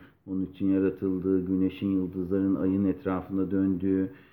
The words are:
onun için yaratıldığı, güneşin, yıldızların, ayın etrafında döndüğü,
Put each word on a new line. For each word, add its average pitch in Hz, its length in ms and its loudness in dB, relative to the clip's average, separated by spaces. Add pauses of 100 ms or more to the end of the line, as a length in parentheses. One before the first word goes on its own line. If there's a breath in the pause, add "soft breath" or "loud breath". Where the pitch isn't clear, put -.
(280 loud breath)
onun 95 180 -4
için 95 240 -4
yaratıldığı, 95 760 0
güneşin, 95 460 0
yıldızların, 95 640 0
ayın 95 300 2
etrafında 95 680 -2
döndüğü, 95 580 2 (240 loud breath)